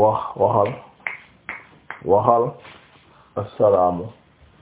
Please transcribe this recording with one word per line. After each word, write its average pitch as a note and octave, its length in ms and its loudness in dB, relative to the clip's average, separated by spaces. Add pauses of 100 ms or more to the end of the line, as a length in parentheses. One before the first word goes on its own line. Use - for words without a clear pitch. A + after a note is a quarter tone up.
wax, G#2+ 200 2 (160)
waxal, G#2+ 360 0 (1300)
waxal, A#2 460 2 (840)
"Assalaamu, F#2 680 0 (580)